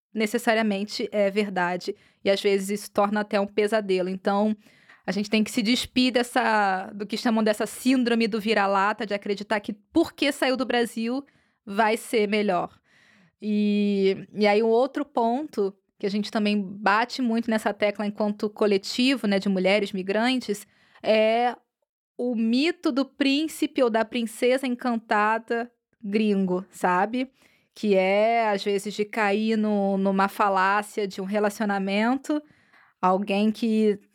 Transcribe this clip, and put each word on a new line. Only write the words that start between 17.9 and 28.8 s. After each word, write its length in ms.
enquanto 460
coletivo, 800
né, 100
de 100
mulheres 440
migrantes, 760
é 500
o 180
mito 560
do 140
príncipe 800
ou 80
da 160
princesa 600
encantada 1040
gringo, 680
sabe? 600
Que 200
é, 540
às 160
vezes, 300